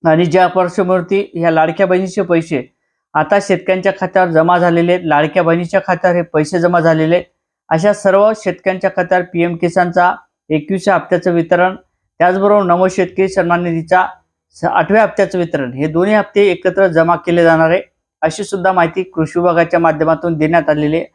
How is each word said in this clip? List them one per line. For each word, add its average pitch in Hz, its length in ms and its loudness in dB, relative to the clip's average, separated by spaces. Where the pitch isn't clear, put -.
आणि 165 200 2
ज्या 180 220 2
पार्श्वभूमीवरती 180 720 -2
ह्या 170 160 0
लाडक्या 160 360 0
बहिणीचे 185 360 -2
पैसे 165 400 -2
आता 156 280 2
शेतकऱ्यांच्या 190 580 -2
खात्यावर 185 300 0
जमा 165 280 2
झालेले 170 340 2
आहेत, 180 120 -2
लाडक्या 156 380 0
बहिणीच्या 170 440 0
खात्यावर 180 300 0
हे 175 80 -2
पैसे 156 340 -2
जमा 175 220 2
झालेले 160 340 2
आहेत, 175 100 0
अशा 165 240 2
सर्व 202 420 2
शेतकऱ्यांच्या 185 540 -4
खात्यावर 180 340 -2
पीएम 170 320 -2
किसानचा 175 560 0
एकविसाव्या 175 460 -2
हप्त्याचं 180 360 -2
वितरण, 175 440 0
त्याचबरोबर 196 440 2
नमो 180 240 0
शेतकरी 185 400 -2
सन्मान 175 340 -2
निधीचा 165 440 -2
स-, - 100 -12
आठव्या 196 360 2
हप्त्याचं 190 360 -2
वितरण, 147 340 -4
हे 135 160 -4
दोन्ही 180 260 0
हप्ते 202 340 0
एकत्र 185 400 0
जमा 165 280 2
केले 170 280 0
जाणार 160 260 4
आहे. 180 120 0
अशी 165 220 -4
सुद्धा 190 280 -2
माहिती 175 320 0
कृषी 165 340 -4
विभागाच्या 170 420 0
माध्यमातून 160 580 0
देण्यात 165 320 0
आलेली 151 260 0
आहे. 165 180 -4